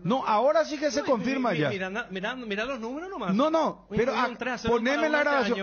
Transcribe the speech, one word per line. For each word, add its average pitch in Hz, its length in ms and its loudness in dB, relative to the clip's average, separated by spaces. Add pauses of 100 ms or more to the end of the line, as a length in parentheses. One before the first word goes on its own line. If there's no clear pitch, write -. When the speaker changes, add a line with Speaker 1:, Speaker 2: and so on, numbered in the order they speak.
Speaker 1:
No, 233 240 0
ahora 277 380 4
sí 285 120 -6
que 285 140 0
se 233 80 -2
Speaker 2:
No, - 60 -4
y - 40 0
Speaker 1:
confirma 240 440 0
Speaker 2:
mi, 151 60 0
Speaker 1:
ya. 147 100 0
Speaker 2:
mira, 185 200 -4
na-, 214 200 -8
mirá, 190 260 -6
mirá 220 300 -6
los 262 160 -6
números 277 280 -8
nomás. 247 240 -2
Speaker 1:
No, 269 160 4
no, 311 400 0
Speaker 2:
Un 202 60 -8
Speaker 1:
pero, 226 160 2
Speaker 2:
millón 240 220 0
Speaker 1:
ah, - 40 -10
Speaker 2:
tres 247 160 -4
a 226 40 -4
cero 226 160 0
Speaker 1:
poneme 240 240 2
Speaker 2:
para 311 100 2
Speaker 1:
la - 0 -
Speaker 2:
uno 302 120 2
este 294 100 2
Speaker 1:
grabación. 247 340 2